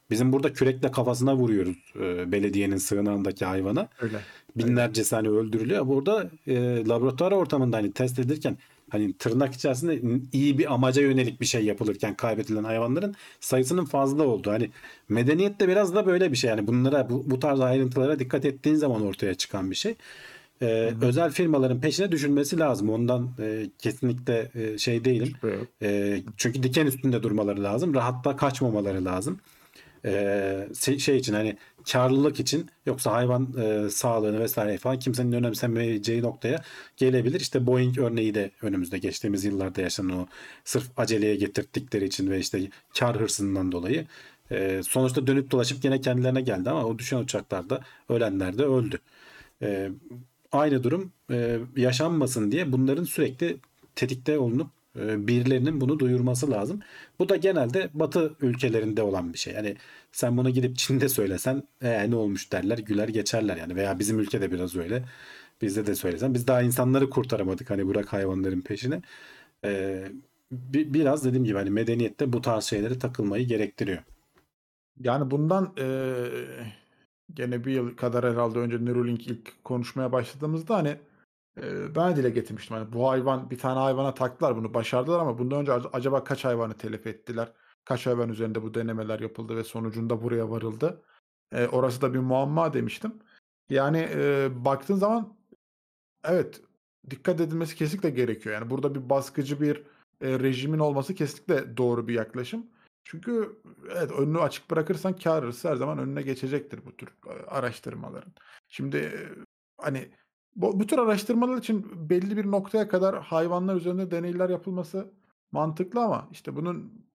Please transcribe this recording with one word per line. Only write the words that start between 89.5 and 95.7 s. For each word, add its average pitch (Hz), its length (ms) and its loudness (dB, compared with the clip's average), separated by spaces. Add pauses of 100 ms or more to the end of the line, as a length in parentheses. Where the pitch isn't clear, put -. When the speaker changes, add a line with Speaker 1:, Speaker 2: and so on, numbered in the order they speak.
Speaker 2:
ve 113 80 -4
sonucunda 113 580 -4
buraya 113 280 -2
varıldı? 113 520 -4 (500)
E, 120 140 0
orası 127 360 0
da 131 120 0
bir 131 40 2
muamma 139 540 2
demiştim. 131 400 -4 (580)
Yani, 147 440 2
e, 139 340 2 (160)
baktığın 139 320 0
zaman 214 380 0 (920)